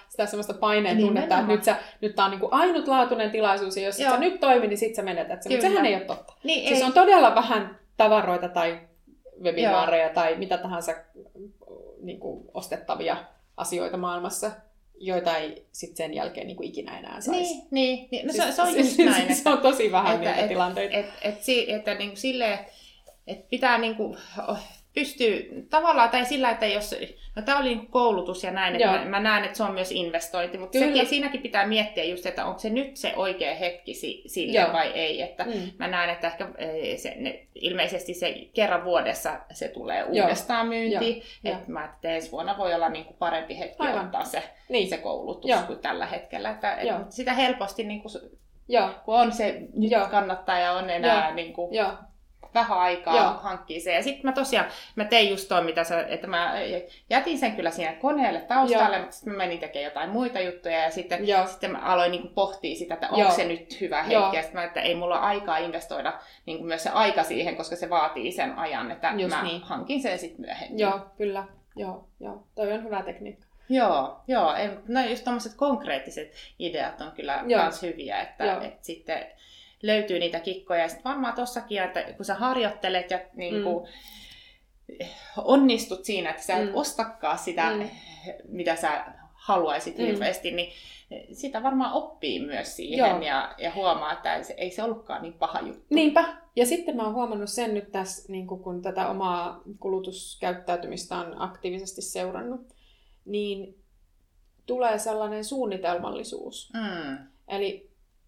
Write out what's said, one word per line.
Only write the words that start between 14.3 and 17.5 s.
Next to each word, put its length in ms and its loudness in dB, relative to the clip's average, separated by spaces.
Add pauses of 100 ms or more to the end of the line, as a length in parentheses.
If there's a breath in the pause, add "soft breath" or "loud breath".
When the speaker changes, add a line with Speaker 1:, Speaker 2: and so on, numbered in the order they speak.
Speaker 1:
joita 420 0
ei 360 -6
sit 240 -14
sen 180 -4
jälkeen 320 -6
niinku 160 -10
ikinä 360 -10
enää 220 -14
saisi. 340 0